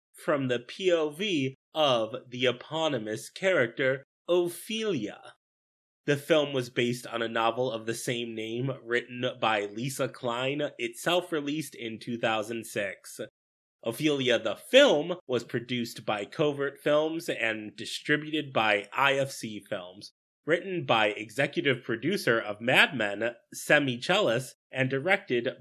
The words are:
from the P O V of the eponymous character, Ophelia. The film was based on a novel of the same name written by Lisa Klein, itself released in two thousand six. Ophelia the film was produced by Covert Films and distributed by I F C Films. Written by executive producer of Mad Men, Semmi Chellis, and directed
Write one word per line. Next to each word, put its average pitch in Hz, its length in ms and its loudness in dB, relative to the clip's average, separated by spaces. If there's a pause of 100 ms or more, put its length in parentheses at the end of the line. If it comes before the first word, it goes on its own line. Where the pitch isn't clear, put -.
(140)
from 143 320 0
the 120 140 0
P 185 320 -2
O 160 180 2
V 151 460 -2 (180)
of 127 400 4 (140)
the 123 180 0
eponymous 123 800 -2
character, 135 760 0 (240)
Ophelia. 175 920 -2 (880)
The 143 100 2
film 143 360 2
was 131 180 -2
based 120 380 0
on 117 140 -4
a 113 60 -2
novel 117 440 0
of 110 140 -8
the 113 80 -2
same 117 420 -4
name 117 340 -4 (140)
written 120 400 -4 (160)
by 110 220 2
Lisa 120 440 -6
Klein, 131 720 -4
itself 170 540 -2
released 147 420 -4
in 113 240 -10
two 120 200 -6
thousand 113 480 -2
six. - 520 -6 (640)
Ophelia 131 560 2
the 107 160 -2
film 180 640 6 (100)
was 120 160 0
produced 120 640 -6
by 104 180 -2
Covert 139 540 -2
Films 160 500 0
and 110 460 -2
distributed 151 800 -2
by 107 420 4
I 135 200 4
F 135 180 0
C 107 360 -10
Films. 92 440 -10 (320)
Written 175 400 -2
by 113 220 6
executive 123 800 0
producer 131 520 0
of 104 240 -4
Mad 160 360 4
Men, 104 340 0 (240)
Semmi 139 480 2
Chellis, 143 520 2 (180)
and 131 180 0
directed 135 580 0 (120)